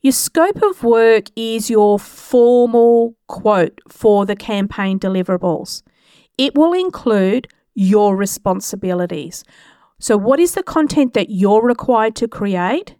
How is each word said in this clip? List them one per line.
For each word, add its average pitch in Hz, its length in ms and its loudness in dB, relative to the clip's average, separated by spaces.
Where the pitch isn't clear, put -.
Your 269 120 2
scope - 500 -2
of 403 220 -2
work 226 400 4
is 226 340 -6
your 208 300 2
formal 233 1160 2
quote 185 640 -2
for 202 360 2
the 202 120 -4
campaign 196 640 -4
deliverables. 185 840 -4
It 269 160 -2
will 320 180 2
include 240 760 -2
your 202 400 2
responsibilities. 185 1300 -6
So - 180 0
what 226 220 2
is 349 160 2
the 392 80 -4
content 294 520 0
that 202 160 -2
you're 202 320 2
required 233 540 0
to 233 120 -4
create? 202 720 -4